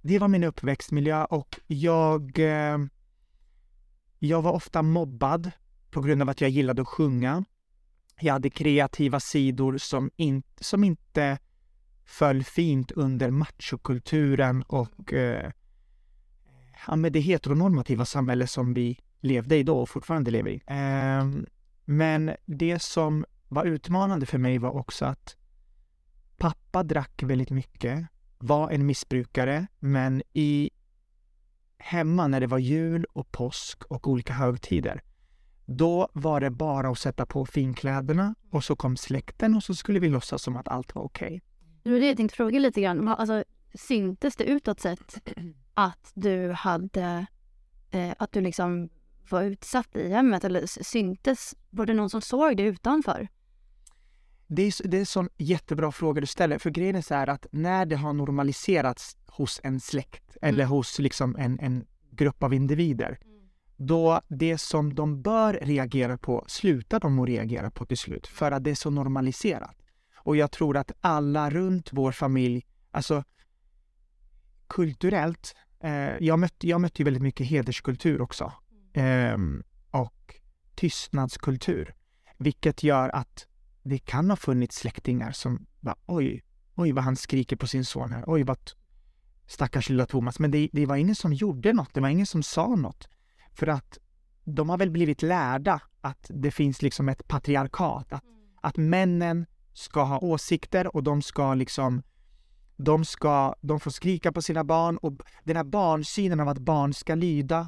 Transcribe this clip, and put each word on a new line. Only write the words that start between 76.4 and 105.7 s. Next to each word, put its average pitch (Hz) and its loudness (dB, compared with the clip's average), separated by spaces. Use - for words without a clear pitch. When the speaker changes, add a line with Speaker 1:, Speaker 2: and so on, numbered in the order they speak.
Speaker 1:
jag 170 4
mötte 170 0
ju - 2
väldigt 135 2
mycket 131 -2
hederskultur 131 0
också. - -6
Speaker 3:
Mm. 127 2
Speaker 1:
Ehm, 87 -2
och - -6
tystnadskultur. - -2
Vilket 151 0
gör 135 4
att - -8
det 135 -4
kan 156 0
ha 202 2
funnits 123 0
släktingar 123 -4
som 127 -6
bara, - -6
"Oj, 131 -2
oj 170 2
vad 131 0
han 127 0
skriker 135 -2
på 123 -4
sin 127 -2
son 123 -6
här. 117 -8
Oj, 160 4
vad 127 -4
t-, - -18
stackars - -2
lilla 127 2
Thomas." 120 -2
Men 151 2
det, 147 2
det 147 2
var 139 0
ingen 175 2
som 165 0
gjorde 175 0
något. 170 0
Det 135 0
var 135 2
ingen 180 2
som 160 -2
sa 214 0
något. - -4
För - -4
att 147 -2
de 151 -2
har 180 0
väl 185 2
blivit 160 2
lärda 160 2
att - -10
det 143 -2
finns 143 2
liksom 139 0
ett - -6
patriarkat. 139 -2
Att, 135 -10
Speaker 3:
Mm. - -20
Speaker 1:
att 151 -4
männen 170 2
ska - -2
ha 139 0
åsikter 175 0
och 147 0
de 143 2
ska 139 -2
liksom, 131 -2
de 156 2
ska, 143 0
de 147 -2
får 143 -6
skrika 175 -2
på 165 -4
sina 160 -2
barn. 165 2
Och 156 -6
b-, 135 -14
den 160 -2
här 165 0
barnsynen 165 0